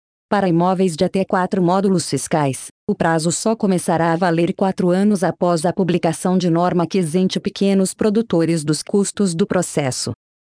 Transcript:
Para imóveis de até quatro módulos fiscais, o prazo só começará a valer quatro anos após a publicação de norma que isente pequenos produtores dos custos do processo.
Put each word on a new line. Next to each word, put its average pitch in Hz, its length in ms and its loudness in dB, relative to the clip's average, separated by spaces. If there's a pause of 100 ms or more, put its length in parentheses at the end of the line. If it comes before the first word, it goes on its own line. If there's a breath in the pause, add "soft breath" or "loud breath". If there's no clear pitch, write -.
(280)
Para 202 220 0
imóveis 175 480 2
de 185 80 0
até 190 180 0
quatro 190 380 0
módulos 185 480 2
fiscais, 143 580 -2 (220)
o 208 60 -2
prazo 165 360 0
só 220 240 -2
começará 170 560 0
a 165 60 0
valer 170 360 0
quatro 190 360 0
anos 190 340 2
após 170 400 0
a 180 80 0
publicação 175 680 0
de 180 120 0
norma 170 380 2
que 196 100 -2
isente 185 420 0
pequenos 190 540 0
produtores 170 720 0
dos 151 160 -2
custos 202 540 -2
do 185 100 0
processo. 147 680 -4 (340)